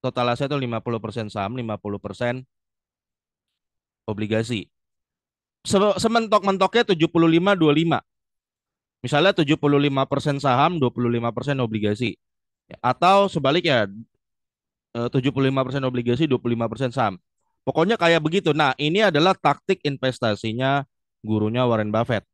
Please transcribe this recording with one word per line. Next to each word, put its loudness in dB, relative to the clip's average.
Total -2
aset -4
tuh -2
lima -6
puluh -4
persen -8
saham, -6
lima -8
puluh -8
persen -6
obligasi. -4
Se-, 2
sementok-mentoknya 2
tujuh 2
puluh 4
lima 4
dua 4
lima. 0
Misalnya 2
tujuh 2
puluh 2
lima 0
persen -4
saham, 2
dua 0
puluh -4
lima -2
persen -4
obligasi. -2
Ya, -20
atau 4
sebaliknya, 0
eh, -4
tujuh 0
puluh 0
lima -2
persen -4
obligasi, -2
dua 0
puluh -2
lima -4
persen -4
saham. -2
Pokoknya 2
kayak 4
begitu. 0
Nah, 2
ini 0
adalah 4
taktik -2
investasinya -2
gurunya 0
Warren 0
Buffett. -2